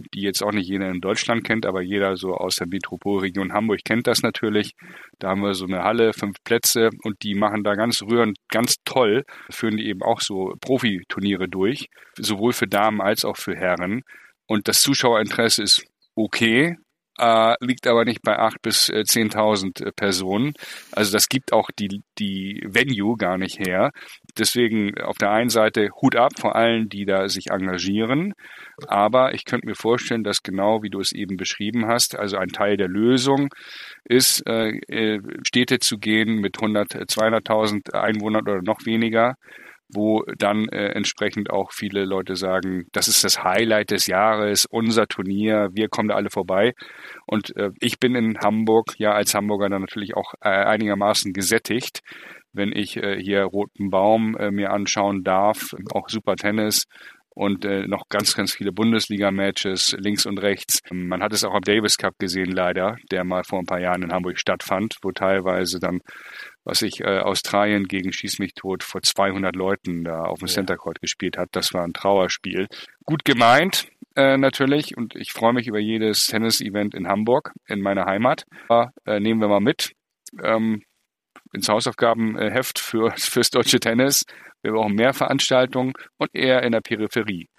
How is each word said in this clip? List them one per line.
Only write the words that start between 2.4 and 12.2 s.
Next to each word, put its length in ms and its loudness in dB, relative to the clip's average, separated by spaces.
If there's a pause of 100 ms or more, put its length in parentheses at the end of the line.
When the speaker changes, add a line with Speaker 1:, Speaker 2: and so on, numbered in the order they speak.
Speaker 1:
der 100 -4
Metropolregion 840 -4
Hamburg 320 0
kennt 220 0
das 140 2
natürlich. 520 0 (460)
Da 100 -4
haben 120 0
wir 120 2
so 120 -4
eine 200 -2
Halle, 260 4
fünf 320 -8
Plätze, 460 2 (140)
und 200 -8
die 120 -2
machen 280 0
da 120 0
ganz 260 0
rührend, 360 2 (120)
ganz 340 0
toll, 400 2 (260)
führen 280 -2
die 100 -4
eben 160 -6
auch 160 0
so 400 -4
Profiturniere 880 -2
durch, 400 -2 (300)
sowohl 340 0